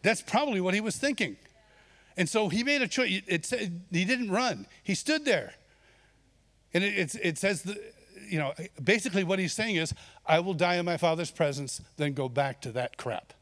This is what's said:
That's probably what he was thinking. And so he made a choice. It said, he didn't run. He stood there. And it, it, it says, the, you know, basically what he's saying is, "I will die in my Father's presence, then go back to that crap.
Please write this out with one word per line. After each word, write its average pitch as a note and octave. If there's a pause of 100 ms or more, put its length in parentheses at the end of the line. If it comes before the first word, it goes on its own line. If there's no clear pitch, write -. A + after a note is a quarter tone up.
That's G#3+
probably A#3+
what F#3
he G#3+
was G#3+
thinking. A3 (800)
And F#3
so G#3+
he G3+
made C#4+
a G#3+
choice. G3
It E3+
said, G3
he F3+
didn't B3
run. G#3+ (160)
He G3
stood D4+
there. D3+ (1200)
And F3+
it, G3+
it, F3+
it E3
says, G3
the, G3 (480)
you F3+
know, C#3+ (280)
basically G3
what F#3+
he's F3+
saying G#3+
is, D#3+ (280)
"I E3
will F#3+
die F3
in F3
my E3+
Father's E3
presence, C#3+ (160)
then D3
go C3
back C3+
to B2
that A#2+
crap. -